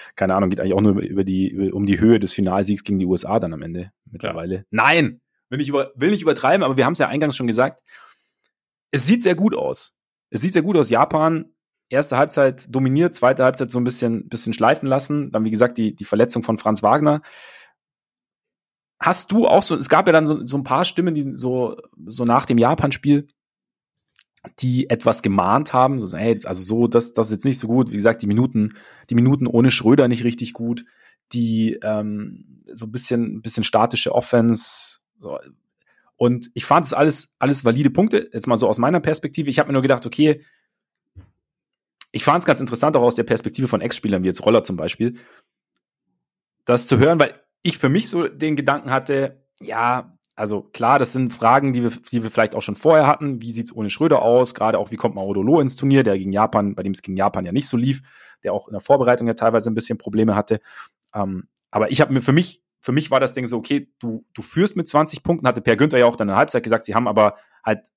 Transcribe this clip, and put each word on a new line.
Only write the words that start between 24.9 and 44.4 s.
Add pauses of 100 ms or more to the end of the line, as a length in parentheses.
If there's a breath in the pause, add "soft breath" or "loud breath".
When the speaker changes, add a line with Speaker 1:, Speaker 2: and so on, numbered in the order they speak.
Speaker 1:
gemahnt
haben,
so,
"Hey,
also
so,
das,
das
ist
jetzt
nicht
so
gut."
Wie
gesagt,
die
Minuten, (340 loud breath)
die
Minuten
ohne
Schröder
nicht
richtig
gut, (460 soft breath)
die,
ähm, (100)
so
ein
bisschen,
ein
bisschen
statische
Offense, (200)
so. (800)
Und
ich
fand
es
alles,
alles
valide
Punkte,
jetzt
mal
so
aus
meiner
Perspektive.
Ich
hab
mir
nur
gedacht,
okay, (1700 soft breath)
ich
fand's
ganz
interessant,
auch
aus
der
Perspektive
von
Ex-Spielern,
wie
jetzt